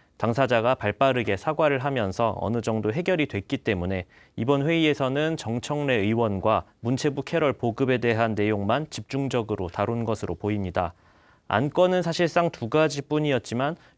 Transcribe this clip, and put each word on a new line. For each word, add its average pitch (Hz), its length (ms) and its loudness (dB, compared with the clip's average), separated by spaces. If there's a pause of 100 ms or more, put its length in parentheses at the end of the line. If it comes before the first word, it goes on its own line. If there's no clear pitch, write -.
(180)
당사자가 120 580 2
발빠르게 113 600 0
사과를 151 440 0
하면서 117 580 0
어느 113 220 -2
정도 107 320 0
해결이 170 340 0
됐기 113 320 -4
때문에 92 460 -2 (320)
이번 139 280 0
회의에서는 151 720 0
정청래 131 580 -2
의원과 107 720 2 (140)
문체부 135 440 -2
캐럴 156 320 0
보급에 127 440 0
대한 113 380 2
내용만 107 520 0
집중적으로 110 800 -4
다룬 113 360 -2
것으로 101 320 -4
보입니다. 92 580 -2 (540)
안건은 175 540 2
사실상 165 480 0
두 - 180 -6
가지뿐이었지만 147 1080 0 (240)